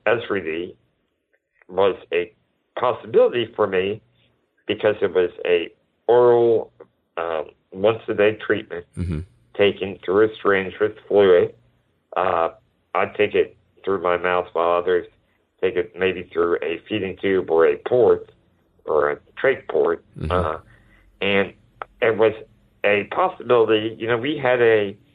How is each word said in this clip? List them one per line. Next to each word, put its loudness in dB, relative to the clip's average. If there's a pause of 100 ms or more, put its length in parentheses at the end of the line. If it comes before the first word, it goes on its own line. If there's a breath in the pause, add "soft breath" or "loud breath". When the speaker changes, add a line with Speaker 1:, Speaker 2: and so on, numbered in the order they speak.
Speaker 1:
Evrysdi -4 (960)
was 0 (140)
a -4 (460)
possibility 0
for 0
me -2 (640)
because 0
it -2
was 2 (140)
a 0 (360)
oral, 4 (460)
um, -6 (200)
once 0
a -4
day 2
treatment -8 (100)
Speaker 2:
Mm-hmm. -6 (380)
Speaker 1:
taken 0
through 2
a 0 (120)
syringe 0
with -2 (100)
fluid. 4 (600)
Uh, 0 (420)
I 0
take -2
it 0 (280)
through -2
my 0
mouth -2
while 0
others -2 (540)
take -2
it -6
maybe -4
through 0
a -6
feeding -6
tube 0
or 4
a 2
port 2 (520)
or 0
a -6 (240)
trach -2
port. -2 (140)
Speaker 2:
Mm-hmm. -6
Speaker 1:
Uh, -2 (640 soft breath)
and -2 (500)
it 2
was 4 (500)
a 2
possibility. 0
You -8
know, 0
we -4
had 0
a, 2 (180)